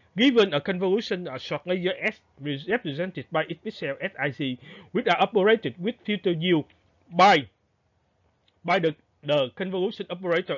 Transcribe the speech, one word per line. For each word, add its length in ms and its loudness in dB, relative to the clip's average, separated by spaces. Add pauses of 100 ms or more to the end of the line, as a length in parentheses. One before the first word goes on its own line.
(160)
Given 380 4
a 60 0
convolution, 680 -2
a 100 -10
short 280 -8
layer 340 -2
S 200 -4 (200)
re-, 280 -6
represented 640 -4
by 140 0
its 200 -10
pixel 360 -8
Sij, 580 -4 (340)
which 140 -2
are 140 2
operated 580 2
with 160 -4 (100)
filter 280 -2
U 320 2 (460)
by, 380 6 (1160)
by 140 2
the, 160 0 (280)
the 340 0
convolution 540 -4
operator 480 -2